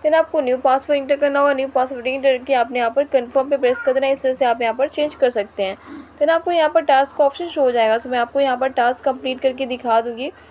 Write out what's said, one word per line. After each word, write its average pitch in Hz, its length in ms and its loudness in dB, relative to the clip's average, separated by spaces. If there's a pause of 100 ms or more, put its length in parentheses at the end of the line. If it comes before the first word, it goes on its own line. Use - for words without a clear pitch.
then 302 120 2
आपको 320 260 2
new 254 180 0
password 269 420 2
enter 277 160 0
करना 285 240 0
होगा। 285 120 2
New 269 160 -2
password 262 380 -4
enter 262 320 2
करके 254 160 -2
आपने 247 240 0
यहाँ 233 120 0
पर 269 140 0
confirm 262 460 0
पे 277 60 2
press 247 220 0
कर 254 140 0
देना 269 140 0
है, 269 60 0
इस 269 100 -4
तरह 262 120 0
से 262 100 -2
आप 240 180 0
यहाँ 226 120 0
पर 269 140 -2
change 302 260 -4
कर 254 160 2
सकते 208 320 -6
हैं। 190 140 -4 (420)
Then 294 120 2
आपको 330 220 0
यहाँ 320 180 2
पर 320 140 2
task 277 320 2
का 302 80 2
option 311 240 -2
show 320 120 -4
हो 262 100 4
जाएगा। 226 260 2
So 240 100 -8
मैं 247 120 -2
आपको 240 220 -2
यहाँ 262 160 2
पर 254 160 -2
task 247 320 0
complete 262 360 -2
करके 262 260 -2
दिखा 240 340 0
दूँगी। 240 320 -6 (180)